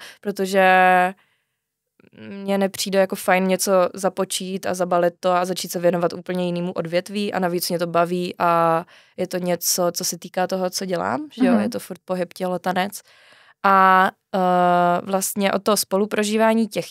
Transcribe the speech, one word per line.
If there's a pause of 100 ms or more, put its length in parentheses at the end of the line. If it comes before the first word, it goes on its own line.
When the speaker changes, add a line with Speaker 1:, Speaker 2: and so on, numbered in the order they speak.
(220)
Speaker 1:
protože (1160)
mně
nepřijde
jako
fajn
něco (220)
započít
a
zabalit
to
a
začít
se
věnovat
úplně
jinému
odvětví
a
navíc
mě
to
baví
a (320)
je
to
něco,
co
se
týká
toho,
co
dělám,
že
jo,
Speaker 2:
Mhm.
Speaker 1:
je
to
furt
pohyb,
tělo,
tanec. (640)
A, (240)
eh,
vlastně
od
toho
spoluprožívání
těch